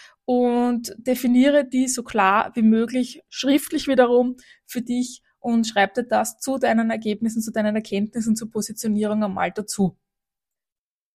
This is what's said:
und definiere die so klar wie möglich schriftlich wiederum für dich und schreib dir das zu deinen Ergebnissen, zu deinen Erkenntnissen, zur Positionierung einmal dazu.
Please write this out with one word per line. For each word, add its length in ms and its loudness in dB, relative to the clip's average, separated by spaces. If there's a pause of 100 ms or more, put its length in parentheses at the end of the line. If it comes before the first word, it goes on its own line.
(240)
und 720 0
definiere 680 4
die 240 -2
so 140 -4
klar 520 2
wie 80 0
möglich 680 2
schriftlich 580 0
wiederum 500 4 (280)
für 180 -8
dich 400 -6 (160)
und 280 0
schreib 280 0
dir 100 -2
das 340 -2
zu 200 -4
deinen 320 2
Ergebnissen, 500 -4
zu 120 -8
deinen 240 0
Erkenntnissen, 600 -2
zur 140 -10
Positionierung 720 -2
einmal 300 -4
dazu. 440 -2 (1200)